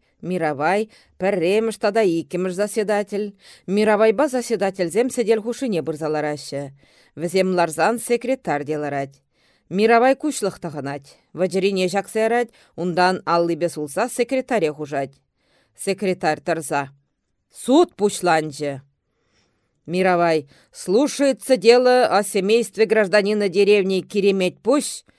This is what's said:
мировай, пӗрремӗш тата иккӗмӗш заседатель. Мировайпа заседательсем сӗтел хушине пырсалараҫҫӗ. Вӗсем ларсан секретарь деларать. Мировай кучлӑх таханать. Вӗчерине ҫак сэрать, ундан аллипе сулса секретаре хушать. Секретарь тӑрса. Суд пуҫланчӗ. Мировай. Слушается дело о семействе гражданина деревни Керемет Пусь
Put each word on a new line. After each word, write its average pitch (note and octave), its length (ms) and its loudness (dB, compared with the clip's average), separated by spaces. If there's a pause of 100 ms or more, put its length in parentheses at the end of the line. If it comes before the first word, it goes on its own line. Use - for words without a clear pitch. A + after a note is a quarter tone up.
(200)
мировай, E3+ 720 -2 (280)
пӗрремӗш G3+ 600 0
тата A3 240 0
иккӗмӗш F3+ 500 -2
заседатель. G#3 840 -4 (300)
Мировайпа G#3+ 640 2
заседательсем G3+ 800 -2
сӗтел A3+ 340 0
хушине A3+ 400 -4
пырсалараҫҫӗ. D3 800 -4 (540)
Вӗсем F#3 380 0
ларсан E3+ 440 0
секретарь A3+ 680 -4
деларать. C#3+ 580 -6 (480)
Мировай A#3 440 4
кучлӑх C4+ 440 -4
таханать. C#3+ 600 -10 (140)
Вӗчерине F#3 560 0
ҫак G3 200 -2
сэрать, A3+ 420 0 (260)
ундан F3+ 480 0
аллипе E3+ 440 0
сулса D#3+ 400 -4
секретаре A#3 640 -2
хушать. C#3+ 480 -8 (560)
Секретарь F#3 640 -2
тӑрса. D#3 500 -4 (600)
Суд E4 440 2
пуҫланчӗ. D#3 840 -2 (1040)
Мировай. E3+ 640 0 (240)
Слушается C4+ 840 0
дело B3 500 4
о G3 160 2
семействе G#3+ 640 0
гражданина G#3 640 2
деревни F#3+ 520 2
Керемет F#3+ 600 0
Пусь - 440 -2 (140)